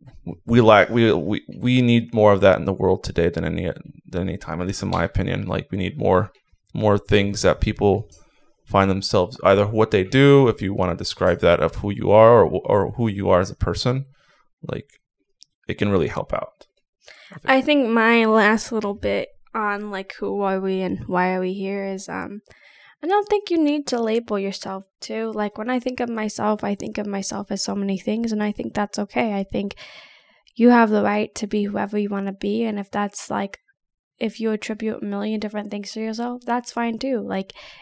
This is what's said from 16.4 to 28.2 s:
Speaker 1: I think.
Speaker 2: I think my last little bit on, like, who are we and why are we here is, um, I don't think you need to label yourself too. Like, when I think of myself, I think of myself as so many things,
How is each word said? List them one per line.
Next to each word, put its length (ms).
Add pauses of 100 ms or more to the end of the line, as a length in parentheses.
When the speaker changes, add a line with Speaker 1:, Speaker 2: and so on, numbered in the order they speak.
Speaker 1:
I 20
think. 160
Speaker 2:
I 100
think 280
my 360
last 480
little 220
bit 340 (260)
on, 360
like, 280
who 220
are 200
we 200
and 260
why 280
are 60
we 120
here 320
is, 240
um, 320 (640)
I 60
don't 200
think 220
you 80
need 300
to 120
label 380
yourself 460 (160)
too. 320
Like, 260
when 100
I 100
think 220
of 80
myself, 560
I 100
think 220
of 100
myself 440
as 120
so 120
many 240
things, 340